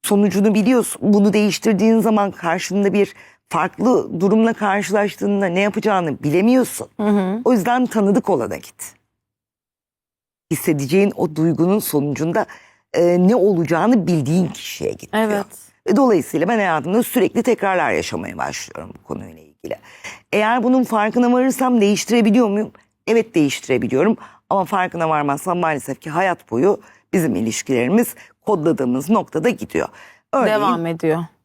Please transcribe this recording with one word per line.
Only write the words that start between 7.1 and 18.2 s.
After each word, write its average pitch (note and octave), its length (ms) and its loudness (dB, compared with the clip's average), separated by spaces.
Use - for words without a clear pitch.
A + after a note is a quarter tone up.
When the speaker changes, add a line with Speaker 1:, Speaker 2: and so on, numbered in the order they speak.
Speaker 1:
O B3+ 80 4
yüzden A#3+ 320 2
tanıdık G3+ 440 0
olana A#2+ 280 -2
git. - 360 -18
Hissedeceğin D#3+ 640 0
o D#3 200 -4
duygunun E3 440 2
sonucunda, D3+ 680 -2
e, F3 340 4
ne A3 80 6
olacağını F3+ 720 2
bildiğin E3 400 0
kişiye - 440 -8
git - 220 -14
diyor. G#3+ 100 0
Speaker 2:
Evet. G#3 220 -2
Speaker 1:
Ve - 80 2
dolayısıyla G3 520 2
ben A#3 100 0
hayatımda F3+ 460 0
sürekli G#3 400 0
tekrarlar F#3 480 0
yaşamaya - 460 -6